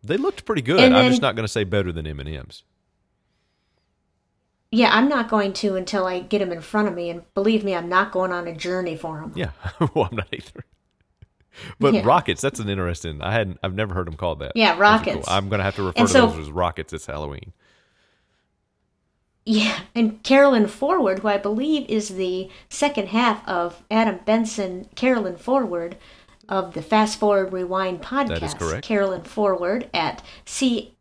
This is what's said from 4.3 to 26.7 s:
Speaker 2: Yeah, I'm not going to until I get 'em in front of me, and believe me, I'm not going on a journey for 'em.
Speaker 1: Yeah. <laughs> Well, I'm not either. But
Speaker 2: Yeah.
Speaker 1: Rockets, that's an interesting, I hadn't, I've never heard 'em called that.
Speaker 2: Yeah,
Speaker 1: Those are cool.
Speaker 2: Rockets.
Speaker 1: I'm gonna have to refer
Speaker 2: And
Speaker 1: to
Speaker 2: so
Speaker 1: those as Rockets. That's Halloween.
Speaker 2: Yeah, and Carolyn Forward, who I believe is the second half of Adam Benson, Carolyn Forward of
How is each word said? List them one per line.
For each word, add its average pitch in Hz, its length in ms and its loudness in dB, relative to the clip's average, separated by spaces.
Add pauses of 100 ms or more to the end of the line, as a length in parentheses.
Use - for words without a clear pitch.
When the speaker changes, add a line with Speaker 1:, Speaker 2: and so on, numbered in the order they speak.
Speaker 2:
Yeah, 226 240 4
I'm 254 140 4
not 240 180 0
going 202 260 0
to 196 220 -2
until 185 300 -2
I 180 140 -4
get 202 220 -2
'em 180 100 -2
in 165 100 -8
front 208 260 -2
of 180 60 -4
me, 175 160 -6
and 175 140 -10 (100)
believe 214 300 2
me, 196 120 -2
I'm 175 140 -4
not 190 220 2
going 185 200 0
on 175 160 -6
a 165 80 -10
journey 175 400 -4
for 156 280 -10
'em. - 120 -12
Speaker 1:
Yeah. 170 140 -4 (300)
<laughs> 123 160 0
Well, 120 160 2
I'm 117 60 -6
not 95 140 -6
either. - 320 -14 (1120)
But 139 160 4
Speaker 2:
Yeah. 98 120 2
Speaker 1:
Rockets, 131 360 4
that's 135 200 -4
an 104 80 -4
interesting, 85 520 -4
I 98 120 -2
hadn't, 101 300 -2
I've 92 120 -4
never 101 180 -4
heard 90 140 -2
'em 80 80 -10
called 80 240 -4
that. 67 160 -10
Speaker 2:
Yeah, 208 200 4
Speaker 1:
Those - 0 -
are - 20 -10
cool. 185 40 0 (340)
Speaker 2:
Rockets. - 120 -6
Speaker 1:
I'm 98 220 0
gonna 101 140 0
have 98 120 -2
to 101 80 -4
refer 90 160 -2
Speaker 2:
And 240 80 6
Speaker 1:
to - 60 2
Speaker 2:
so 247 140 8
Speaker 1:
those 80 120 -2
as 73 120 -10
Rockets. 82 420 -4
That's 78 120 -10
Halloween. 71 460 -8 (1900)
Speaker 2:
Yeah, 214 340 2 (160)
and 220 260 2
Carolyn 269 460 6
Forward, 262 520 0
who 214 80 -4
I 202 100 2
believe 247 520 -2
is 208 200 -2
the 185 400 -4 (200)
second 285 380 -2
half 220 400 0
of 175 420 -4
Adam 214 360 0
Benson, 214 680 -2
Carolyn 214 420 0
Forward 175 600 -2 (500)
of 190 260 -4